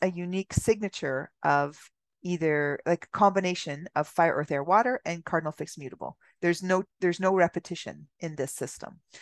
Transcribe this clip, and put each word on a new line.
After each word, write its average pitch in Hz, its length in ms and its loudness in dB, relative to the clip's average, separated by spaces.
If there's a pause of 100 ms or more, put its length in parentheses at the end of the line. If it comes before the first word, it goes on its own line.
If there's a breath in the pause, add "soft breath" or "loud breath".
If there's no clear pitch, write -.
a 190 80 2
unique 180 420 -6
signature 185 760 -2 (120)
of 143 360 2 (460)
either, 151 600 2
like, 170 180 2
a - 120 -10
combination 180 800 2
of 151 140 0
fire, 165 260 2
earth, 147 160 -2
air, 143 140 -2
water, 226 400 2
and 170 200 -8
cardinal 156 280 -2
fixed - 260 -12
mutable. - 380 -12 (240 soft breath)
There's 170 220 0
no, 185 220 2 (160)
there's 180 200 0
no 190 140 4
repetition 170 760 -2 (120)
in 160 160 -6
this 135 160 -4
system. - 480 -10 (220 loud breath)